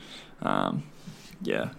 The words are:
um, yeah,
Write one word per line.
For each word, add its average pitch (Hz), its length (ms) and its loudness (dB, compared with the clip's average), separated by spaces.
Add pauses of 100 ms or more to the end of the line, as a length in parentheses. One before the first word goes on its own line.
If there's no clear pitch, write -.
(420)
um, 50 420 4 (580)
yeah, 53 380 2